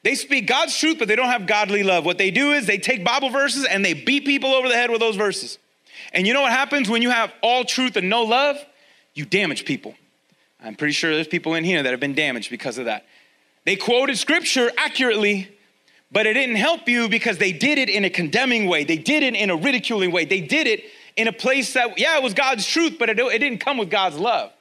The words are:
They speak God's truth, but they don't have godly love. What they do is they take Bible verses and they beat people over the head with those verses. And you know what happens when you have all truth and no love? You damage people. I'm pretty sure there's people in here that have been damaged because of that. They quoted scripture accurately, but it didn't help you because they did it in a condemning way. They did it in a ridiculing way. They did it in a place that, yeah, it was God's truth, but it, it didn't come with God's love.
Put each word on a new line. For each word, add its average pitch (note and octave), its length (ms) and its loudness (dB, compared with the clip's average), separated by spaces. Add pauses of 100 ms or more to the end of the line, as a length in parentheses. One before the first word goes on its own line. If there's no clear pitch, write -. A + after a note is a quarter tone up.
They B3+ 120 2
speak C4 300 -2
God's C#4+ 320 0
truth, D#4+ 220 0
but A#3 80 -2
they G#3+ 80 2
don't B3 140 0
have A3+ 180 -2
godly G#3 360 0
love. F3 220 2
What F3 120 0
they F#3+ 140 2
do C#4 200 2
is C#4+ 160 0
they G3+ 120 0
take G#3+ 260 -2
Bible C4 240 0
verses C#4 340 0
and G3 220 0
they E3+ 80 2
beat C4+ 320 -2
people C#4 240 0
over C4 180 2
the A#3+ 80 2
head A#3+ 160 2
with A3+ 80 0
those A3+ 160 0
verses. F#3+ 420 -4 (540)
And F#3 160 2
you A#3 60 4
know C#4 80 4
what B3+ 100 2
happens C4+ 380 0
when A#3 120 2
you B3 100 2
have A3+ 200 0 (100)
all B3 220 2
truth B3+ 320 -2
and F#3 140 0
no A#3 140 2
love? C4+ 340 2 (580)
You D3 100 -8
damage F3 400 -2
people. - 300 -6 (680)
I'm A2 120 -12
pretty D3 180 -2
sure D#3+ 200 0
there's D#3 140 -2
people E3 280 -2
in E3 100 -2
here F3 180 0
that B2+ 60 0
have B2+ 100 -2
been C#3 140 -2
damaged C3 360 -2
because A#2+ 280 -8
of B2+ 80 -8
that. G#2+ 200 -4 (600)
They F#3+ 100 2
quoted B3 420 0
scripture C#4+ 600 0
accurately, G#3+ 720 0 (600)
but G#3 160 0
it G#3+ 100 2
didn't B3+ 200 0
help A#3 320 0
you A#3 220 2
because A3 280 0
they F#3+ 140 0
did C#4 280 2
it B3 100 0
in G3 160 0
a F3 40 0
condemning G#3+ 580 0
way. D3+ 180 0
They D#3+ 120 0
did D4 260 0
it B3 120 0
in G3+ 140 0
a E3+ 80 0
ridiculing G3+ 540 0
way. E3+ 120 0
They F#3+ 160 0
did C4+ 280 0
it A3 180 -2 (320)
in A3+ 100 2
a A3+ 60 0
place C4 400 -2
that, A#3+ 260 0
yeah, D4+ 180 2
it C4+ 60 2
was A3+ 100 -2
God's C4 320 0
truth, D#4+ 320 0
but A3+ 120 0
it, G#3+ 100 0
it A3+ 200 0
didn't B3+ 200 -2
come C4+ 180 -2
with G3+ 120 -4
God's F#3 280 0
love. F3+ 440 -2